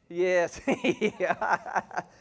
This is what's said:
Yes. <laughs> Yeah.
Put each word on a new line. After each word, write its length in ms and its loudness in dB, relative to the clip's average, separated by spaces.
Yes. 580 2
<laughs> 500 0
Yeah. 840 -2